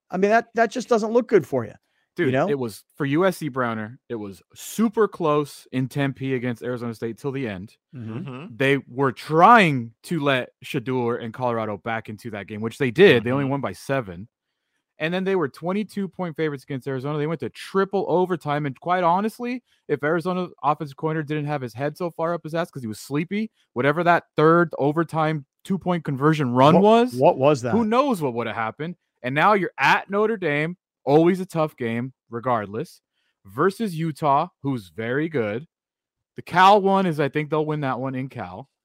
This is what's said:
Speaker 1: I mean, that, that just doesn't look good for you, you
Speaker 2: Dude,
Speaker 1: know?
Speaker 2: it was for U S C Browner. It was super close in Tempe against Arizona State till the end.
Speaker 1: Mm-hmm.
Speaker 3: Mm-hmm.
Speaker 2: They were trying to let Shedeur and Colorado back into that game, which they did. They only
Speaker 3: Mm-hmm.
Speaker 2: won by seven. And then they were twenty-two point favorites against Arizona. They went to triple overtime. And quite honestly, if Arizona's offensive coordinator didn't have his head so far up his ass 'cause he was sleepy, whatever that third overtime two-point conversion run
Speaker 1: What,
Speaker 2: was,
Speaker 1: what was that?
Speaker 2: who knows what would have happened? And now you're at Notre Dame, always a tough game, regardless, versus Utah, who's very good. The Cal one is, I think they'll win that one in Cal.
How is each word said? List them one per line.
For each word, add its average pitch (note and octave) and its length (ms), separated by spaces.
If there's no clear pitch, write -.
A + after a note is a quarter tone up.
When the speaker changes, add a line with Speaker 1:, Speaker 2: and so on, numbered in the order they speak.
Speaker 1:
I F3+ 60
mean, G3 140
that, A#3 240
that A3+ 160
just - 180
doesn't A3 240
look A#3 160
good F#3+ 180
for B2 200
you, F#2 60
you E3+ 100
Speaker 2:
Dude, B2+ 60
Speaker 1:
know? C#3+ 160
Speaker 2:
it C#3+ 100
was A#2 260
for D3+ 80
U D3+ 220
S F#3 120
C D#3 100
Browner. A#2+ 500
It A#2+ 60
was G2+ 260
super G#3+ 540
close D3+ 640
in B2+ 160
Tempe C3+ 460
against A#2+ 280
Arizona A#2+ 320
State A2+ 240
till C#3+ 140
the C3+ 160
end. G2 280
Speaker 1:
Mm-hmm. A2+ 240
Speaker 3:
Mm-hmm. C3+ 380
Speaker 2:
They C3+ 220
were B2+ 240
trying D#3+ 800
to E3+ 160
let C#3 300
Shedeur B2 580
and A2+ 120
Colorado A2+ 420
back A2+ 320
into A2 220
that G2 160
game, G#2 160
which A2+ 160
they C3+ 140
did. C#3+ 320
They B2 80
only C#3 120
Speaker 3:
Mm-hmm. C3 60
Speaker 2:
won C#3 100
by G#2+ 120
seven. G#2 560
And D#3+ 120
then F#3 120
they F#3+ 100
were E3 140
twenty-two G3 580
point F3 300
favorites D3+ 260
against C3+ 240
Arizona. C#3 320
They D3 80
went D#3+ 140
to A2+ 100
triple F#3+ 580
overtime. D3+ 560
And C3+ 140
quite F3+ 240
honestly, A3 640
if C#3+ 160
Arizona's F3 480
offensive D3 340
coordinator D#3 300
didn't D3+ 220
have D3 140
his A2+ 120
head C#3+ 240
so F3 140
far E3 200
up E3+ 120
his D#3 100
ass E3+ 160
'cause C3+ 120
he A#2 40
was G#2+ 140
sleepy, F3 500
whatever D3 320
that E3+ 220
third E3 420
overtime D#3 680
two-point F3+ 400
conversion C#3+ 480
run C#3 220
Speaker 1:
What, F3+ 100
Speaker 2:
was, A#3 300
Speaker 1:
what C#3+ 240
was C3+ 240
that? A#2+ 100
Speaker 2:
who A#3 120
knows A#3 380
what B2+ 120
would A#2 120
have G#2+ 80
happened? A#2 400
And C3 100
now F3 200
you're F3+ 240
at D#3 320
Notre G#3+ 260
Dame, D#3+ 400
always E3 360
a F#3 60
tough D#3 300
game, A#2+ 360
regardless, A2+ 720
versus E3+ 520
Utah, D#3 520
who's B2 280
very B2 380
good. B2 380
The - 60
Cal G3 380
one G3 240
is, D#3+ 140
I C#3+ 100
think D3+ 220
they'll D#3 160
win D3+ 140
that C3 180
one C3 160
in C3 140
Cal. G#2+ 420